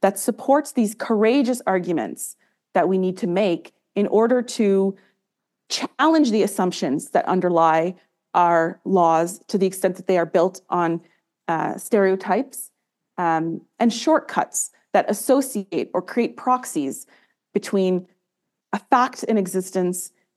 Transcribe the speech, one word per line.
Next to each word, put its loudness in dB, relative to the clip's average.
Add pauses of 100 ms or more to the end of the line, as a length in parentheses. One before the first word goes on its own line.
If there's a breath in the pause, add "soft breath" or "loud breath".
that 0
supports 0
these 0
courageous 0
arguments -4 (380)
that 2
we 2
need -2
to -4
make -2 (220)
in 0
order 2
to 0 (720 soft breath)
challenge 2
the 2
assumptions -2
that 0
underlie 2 (400 soft breath)
our 2
laws 2
to -2
the 2
extent -2
that -18
they 2
are 0
built 0
on, -2 (480 soft breath)
uh, -4
stereotypes, 0 (480)
um, -2 (180)
and 2
shortcuts -2 (220)
that 2
associate -2
or 0
create -4
proxies -4 (480 soft breath)
between 0 (680)
a -4
fact 0
in 0
existence -4 (240)